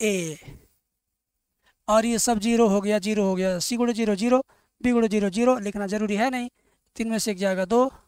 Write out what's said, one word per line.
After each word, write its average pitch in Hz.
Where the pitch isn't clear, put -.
ए, 175
और 220
ये 233
सब 233
ज़ीरो 233
हो 196
गया, 208
ज़ीरो 208
हो 190
गया, 185
c 240
गुणे 240
ज़ीरो 208
ज़ीरो, 240
b 247
गुणे 226
ज़ीरो 202
ज़ीरो, 240
लिखना 202
जरूरी 208
है 240
नहीं। 247
तीन 226
में 220
से 220
एक 190
जाएगा, 190
दो 240